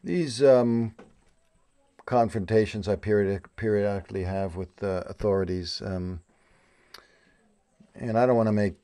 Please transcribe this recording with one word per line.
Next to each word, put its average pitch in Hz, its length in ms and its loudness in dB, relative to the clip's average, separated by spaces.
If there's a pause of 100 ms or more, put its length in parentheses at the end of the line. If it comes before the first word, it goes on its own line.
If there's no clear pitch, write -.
These, 156 400 -2
um, 120 500 4 (1120)
confrontations 110 800 0
I 104 80 0
periodic-, 98 600 -2
periodically 101 680 -2
have 95 320 -4
with, 90 260 -10
uh, 92 280 -4
authorities, 92 760 -2
um, 90 360 -6 (1800)
and 113 200 -4
I 120 100 4
don't 123 100 4
wanna 110 160 4
make 104 320 0